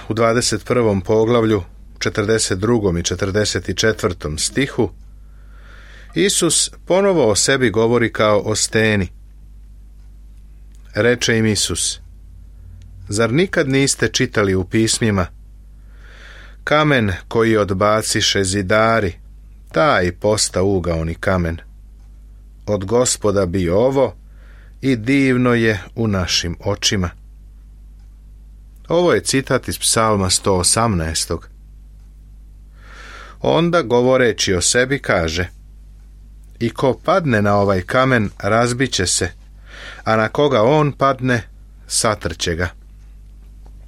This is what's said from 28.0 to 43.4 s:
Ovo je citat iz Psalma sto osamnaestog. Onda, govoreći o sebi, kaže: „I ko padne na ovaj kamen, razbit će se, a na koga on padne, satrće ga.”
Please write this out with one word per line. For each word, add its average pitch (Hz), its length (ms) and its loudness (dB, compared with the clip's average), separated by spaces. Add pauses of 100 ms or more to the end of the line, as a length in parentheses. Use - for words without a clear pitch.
Ovo 170 260 2
je 101 100 2
citat 135 440 -2
iz 90 120 -8
Psalma 107 500 2
sto 98 260 0
osamnaestog. 87 960 -2 (1900)
Onda, 165 400 2
govoreći 123 720 2
o 90 80 2
sebi, 127 380 0
kaže: 90 500 -2 (1080)
„I 117 100 -2
ko 123 340 -2
padne 156 380 2
na 101 140 2
ovaj 101 260 2
kamen, 127 480 0 (100)
razbit 120 520 0
će 92 140 -2
se, - 260 -2 (720)
a 110 120 2
na 110 120 2
koga 131 360 2
on 147 280 4
padne, 127 520 0 (440)
satrće 90 680 -4
ga.” 87 140 -4 (1200)